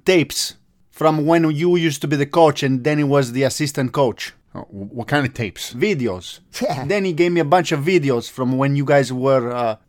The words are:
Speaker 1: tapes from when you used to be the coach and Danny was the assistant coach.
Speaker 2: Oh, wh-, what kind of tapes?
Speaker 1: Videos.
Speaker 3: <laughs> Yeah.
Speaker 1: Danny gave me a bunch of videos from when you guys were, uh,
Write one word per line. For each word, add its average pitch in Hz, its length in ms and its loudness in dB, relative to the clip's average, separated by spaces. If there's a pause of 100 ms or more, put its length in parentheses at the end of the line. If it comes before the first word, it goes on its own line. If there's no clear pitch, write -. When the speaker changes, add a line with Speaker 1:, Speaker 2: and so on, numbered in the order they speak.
Speaker 1:
tapes - 480 0 (380)
from 156 340 0
when 165 240 4
you 165 260 2
used 165 260 0
to 165 60 -4
be 147 100 0
the 139 100 0
coach 151 340 4
and 131 220 0
Danny 147 200 0
was 139 280 2
the 127 100 -4
assistant 135 520 -2
coach. 127 400 -2 (200)
Speaker 2:
Oh, - 160 -12
wh-, 101 240 -14
what 113 140 -10
kind 143 180 0
of 127 80 -4
tapes? - 400 -8
Speaker 1:
Videos. 123 680 -4 (100)
Speaker 3:
<laughs> - 100 -10
Yeah. 139 240 -4
Speaker 1:
Danny 190 280 -2
gave 170 180 2
me 170 100 2
a 160 40 2
bunch 165 260 2
of 156 80 -2
videos 139 500 0
from 131 300 -2
when 139 160 2
you 143 100 0
guys 139 260 2
were, 127 400 0
uh, 120 260 -2 (120)